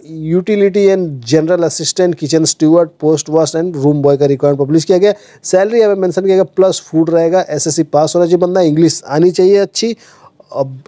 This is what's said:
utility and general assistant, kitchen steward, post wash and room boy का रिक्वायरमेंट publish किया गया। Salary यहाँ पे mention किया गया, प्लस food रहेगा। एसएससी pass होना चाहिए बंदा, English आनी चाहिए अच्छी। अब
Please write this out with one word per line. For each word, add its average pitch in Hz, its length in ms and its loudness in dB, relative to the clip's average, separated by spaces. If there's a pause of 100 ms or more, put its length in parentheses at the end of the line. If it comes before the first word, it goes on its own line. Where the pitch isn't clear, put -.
utility 185 800 -2
and 165 400 -2
general 160 380 0
assistant, 170 500 -2
kitchen 160 300 -2
steward, 160 460 2 (120)
post 151 260 -2
wash 160 260 0
and 165 220 -4
room 143 260 0
boy 143 160 2
का 143 60 2
रिक्वायरमेंट 143 420 0
publish 156 160 0
किया 185 140 0
गया। 202 160 2 (300)
Salary 208 360 0
यहाँ 208 160 2
पे 190 60 -4
mention 185 240 -2
किया 190 100 2
गया, 190 80 2
प्लस 185 420 0
food 160 240 0
रहेगा। 170 400 0
एसएससी 151 340 -4
pass 151 320 0
होना 175 100 2
चाहिए 175 120 2
बंदा, 180 240 0
English 160 460 2
आनी 160 240 2
चाहिए 190 260 2
अच्छी। 214 380 -4 (600)
अब 135 320 -8